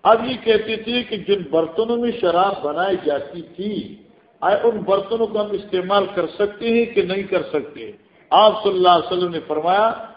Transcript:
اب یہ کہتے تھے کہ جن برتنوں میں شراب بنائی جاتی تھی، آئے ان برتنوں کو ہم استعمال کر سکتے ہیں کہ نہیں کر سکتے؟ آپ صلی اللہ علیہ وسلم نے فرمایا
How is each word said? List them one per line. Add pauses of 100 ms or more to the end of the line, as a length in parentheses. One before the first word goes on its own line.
اب
یہ
کہتے
تھے
کہ
جن
برتنوں
میں (100)
شراب
بنائی (100)
جاتی
تھی، (460)
آئے
ان
برتنوں
کو
ہم
استعمال (100)
کر
سکتے
ہیں
کہ
نہیں
کر
سکتے؟ (380)
آپ
صلی
اللہ
علیہ
وسلم
نے
فرمایا (240)